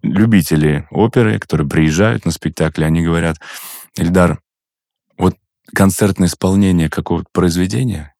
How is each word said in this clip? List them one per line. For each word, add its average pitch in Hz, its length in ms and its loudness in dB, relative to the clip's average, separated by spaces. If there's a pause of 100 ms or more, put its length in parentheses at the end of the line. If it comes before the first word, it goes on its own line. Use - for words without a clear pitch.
любители 80 880 2
оперы, 107 480 2
которые 76 300 -4
приезжают 82 560 0
на 85 60 -2
спектакли, 78 540 -4
они 82 180 0
говорят: 82 340 -2 (600)
«Эльдар, 87 420 2 (800)
вот 92 180 0 (400)
концертное 95 520 2
исполнение 92 640 0
какого-то - 440 -6
произведения 90 880 -2